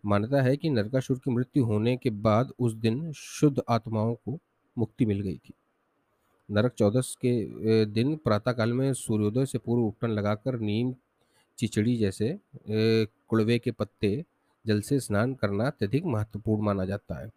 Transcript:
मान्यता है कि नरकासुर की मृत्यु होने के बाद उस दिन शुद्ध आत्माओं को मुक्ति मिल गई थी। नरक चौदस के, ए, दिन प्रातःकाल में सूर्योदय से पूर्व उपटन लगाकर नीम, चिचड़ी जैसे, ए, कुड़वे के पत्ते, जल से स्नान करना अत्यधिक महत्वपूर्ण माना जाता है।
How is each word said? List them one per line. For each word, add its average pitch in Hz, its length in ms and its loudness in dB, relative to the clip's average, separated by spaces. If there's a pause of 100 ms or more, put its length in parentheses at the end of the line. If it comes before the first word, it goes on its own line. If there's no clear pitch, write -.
मान्यता 107 380 2
है 127 160 4
कि 160 120 -2
नरकासुर 127 480 0
की 131 140 -4
मृत्यु 123 340 2
होने 110 320 2
के 127 120 -2
बाद 110 500 2
उस 123 140 2
दिन 117 380 -2
शुद्ध 139 580 0
आत्माओं 113 460 0
को 135 240 -8 (380)
मुक्ति 117 280 0
मिल 101 160 0
गई 92 160 -6
थी। - 160 -20 (960)
नरक 107 240 0
चौदस 113 480 2
के, 123 80 2
ए, 110 560 2
दिन 113 300 0
प्रातःकाल 117 580 0
में 131 200 0
सूर्योदय 110 520 0
से 131 120 -8
पूर्व 120 260 0
उपटन 113 260 -4
लगाकर 107 500 -2
नीम, 113 340 -2 (640)
चिचड़ी 113 400 0
जैसे, 104 300 0 (400)
ए, 110 400 2 (200)
कुड़वे 113 320 2
के 120 120 -2
पत्ते, 107 520 -4 (420)
जल 107 160 2
से 139 180 0
स्नान 117 340 0
करना 104 340 -2
अत्यधिक 139 380 -2
महत्वपूर्ण 107 580 -2
माना 98 220 0
जाता - 340 -6
है। 113 160 -14